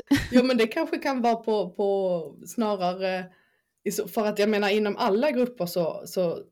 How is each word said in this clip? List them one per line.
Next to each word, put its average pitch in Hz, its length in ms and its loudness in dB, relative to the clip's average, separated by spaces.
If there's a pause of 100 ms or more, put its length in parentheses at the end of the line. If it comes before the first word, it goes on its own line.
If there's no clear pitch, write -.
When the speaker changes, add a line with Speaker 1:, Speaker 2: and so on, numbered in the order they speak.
(160)
Speaker 1:
<laughs> - 160 -2
Speaker 2:
Ja, 247 120 8
men 254 140 2
det 226 100 4
kanske 320 300 -2
kan 269 240 -2
vara 233 140 2
på, 214 340 -2
på 185 640 -2 (100)
snarare, 185 800 -2 (580)
i 208 80 -4
så, - 160 -4
för 214 180 -2
att 208 140 -2
jag 208 100 4
menar 208 200 2
inom 214 280 2
alla 233 340 2
grupper 240 340 0
så, 170 400 -2
så, 170 340 -2 (120)